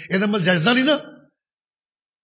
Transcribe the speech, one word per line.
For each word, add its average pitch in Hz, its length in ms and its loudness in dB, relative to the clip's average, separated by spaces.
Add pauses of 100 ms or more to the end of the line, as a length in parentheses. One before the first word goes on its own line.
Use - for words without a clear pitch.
(100)
ਇਹਦਾ 196 160 0
ਮਤਲਬ 208 160 0
ਜੱਜਦਾ 180 300 2
ਨਹੀਂ 254 120 2
ਨਾ।" 285 160 2 (1200)